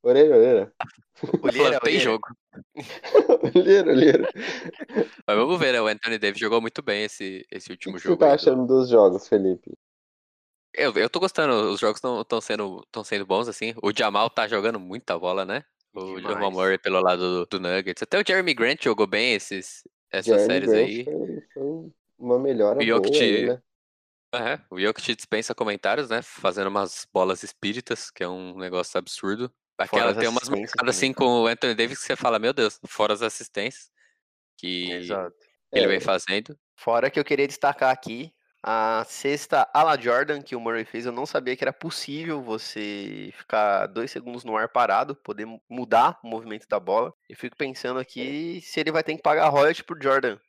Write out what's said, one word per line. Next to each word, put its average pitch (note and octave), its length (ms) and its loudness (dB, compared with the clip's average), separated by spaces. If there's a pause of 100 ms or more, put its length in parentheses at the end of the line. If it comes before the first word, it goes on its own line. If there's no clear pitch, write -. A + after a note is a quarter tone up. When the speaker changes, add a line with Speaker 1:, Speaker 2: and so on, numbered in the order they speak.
Speaker 1:
Orelha, C3+ 340 6
orelha. A2+ 360 6 (680)
Speaker 2:
Olheira, C#3+ 220 2
Speaker 3:
Falando, C3+ 180 4
"Tem C3 140 2
Speaker 2:
olheira. - 80 2
Speaker 3:
jogo." A2+ 240 0 (460)
Speaker 1:
<laughs> - 800 2
Olheira, F3+ 360 8
olheira. C#3 380 6 (960)
Speaker 3:
Mas G#2 100 2
vamos C#3+ 220 2
ver, C#3+ 140 2
né? A#2+ 80 2
O G#2+ 60 2
Anthony A2 320 -2
Davis G2+ 200 0
jogou A2+ 220 2
muito A2+ 220 -6
bem G#2 220 -2
esse, F#2+ 460 -10
esse - 160 -14
Speaker 1:
O - 20 -20
que - 40 -12 (160)
Speaker 3:
último - 80 -10
Speaker 1:
que F2+ 60 -12
você - 60 -4
Speaker 3:
jogo E3+ 120 2
Speaker 1:
tá E3+ 60 8
Speaker 3:
aí C#3+ 60 8
do - 40 6
Speaker 1:
achando B2+ 300 2
dos B2+ 220 4
jogos, G2+ 400 6
Felipe? F#2+ 440 0 (1000)
Speaker 3:
Eu, C3+ 220 0
eu G#2+ 160 2
tô - 80 -6
gostando, C#3 540 2
os G2+ 80 -4
jogos G#2+ 200 0
tão, A#2+ 240 -4
tão A2+ 160 -2
sendo, G#2 520 -8
tão A2+ 100 -10
sendo G2+ 240 -6
bons, G2+ 220 0
assim. A2 340 -8
O G#2 140 0
Jamal G#2+ 340 2
tá A2+ 160 0
jogando A2 320 -2
muita F2+ 400 -8
bola, F2+ 260 -2
né? G#2+ 200 -8 (280)
O F#2+ 240 -12
Speaker 2:
Demais. F#2 60 -12 (120)
Speaker 3:
Jamal G2 180 -2
Murray F#2 260 0
pelo F#2+ 220 0
lado F2+ 440 0
do, - 20 -8
do F#2+ 140 -6
Nuggets. F#2 420 -4
Até F3+ 180 0
o G#3 60 -4
Jeremy F#3 280 0
Grant A#2+ 300 0
jogou A2 220 2
bem A2 280 0
esses, - 480 -8 (300)
essas F#2+ 140 -4 (200)
Speaker 1:
Jeremy - 0 -
Speaker 3:
séries F#2+ 240 2
Speaker 1:
Grant A2 160 6
Speaker 3:
aí. A2+ 180 -8
Speaker 1:
foi, D3+ 360 -8 (120)
foi D#3+ 380 -10 (280)
uma B2 200 0
melhora A#2+ 400 2
Speaker 3:
O A#2+ 80 0
Jokic, A2 320 2
Speaker 1:
boa C#3+ 60 4
aí, G#2 240 2
né? B2 140 -4 (680)
Speaker 3:
aham, A#2+ 280 -4 (100)
o F#2 100 -10
Jokic G#2+ 360 -2
dispensa - 380 -4
comentários, A2 540 -2
né? A#2 140 -4
Fazendo F#2+ 460 -4
umas G2 440 -4
bolas F#2 300 2
espíritas, - 680 -8
que - 120 -12
é F2 60 -4
um F#2 280 -12
negócio F2+ 400 -6
absurdo. G2+ 560 -6 (240)
Speaker 2:
Fora - 120 -2
Speaker 3:
Aquela, A#2 240 2
Speaker 2:
as G#2 60 -4
Speaker 3:
tem A2+ 100 0
umas A#2 140 -2
Speaker 2:
assistências A2+ 340 -6
Speaker 3:
marcadas, B2 200 0
Speaker 2:
também. C3+ 140 0
Speaker 3:
assim, - 20 -8
com C3+ 120 0 (180)
o A2+ 60 4
Anthony A#2 260 -2
Davis A#2 240 -2
que - 60 -12
você C3+ 100 -4
fala, A#2+ 240 0
"Meu A2+ 140 0
Deus", A2+ 340 0
fora G#2+ 280 0
as G#2 80 -4
assistências - 680 -8 (680)
que F2+ 340 -6
Speaker 2:
Exato. F2+ 420 -6 (380)
Speaker 3:
ele B2 140 4
Speaker 1:
É. - 20 2
Speaker 3:
vem F#2+ 120 2
fazendo. G2 560 -2 (200)
Speaker 2:
Fora A#2 340 0
que - 80 -2
eu D3 60 0
queria C#3+ 240 0
destacar C#3 420 0
aqui B2+ 400 -6 (320)
a A2 460 0
cesta C#3+ 640 -2
à D3 100 4
la D#3 160 4
Jordan C3+ 440 0
que C#3 120 -10
o A#2+ 60 -6
Murray A2+ 240 -4
fez. A#2 220 -10
Eu B2 60 -6
não B2 120 -6
sabia B2+ 320 -4
que - 80 -6
era C3 80 0
possível D#3+ 720 -8
você G#2 960 -10
ficar G2+ 480 0
dois A2 240 -6
segundos B2 340 -14
no A2+ 100 -6
ar A2 140 -2
parado, B2 480 0
poder G#2+ 300 -10
mu-, A2+ 200 -18
mudar A#2+ 560 2
o A#2 60 -16
movimento A2+ 400 -12
da G#2 100 -2
bola. G#2 320 0 (160)
Eu A2+ 120 -20
fico - 180 -12
pensando C3 420 -6
aqui C#3+ 600 -8
Speaker 1:
É. - 20 -14
Speaker 2:
se - 200 -6
ele D#3 120 -2
vai D#3+ 100 0
ter D#3 140 -6
que - 60 -20
pagar D#3 260 2
royalty C#3+ 340 4
pro E3+ 160 -12
Jordan C3+ 380 0 (120)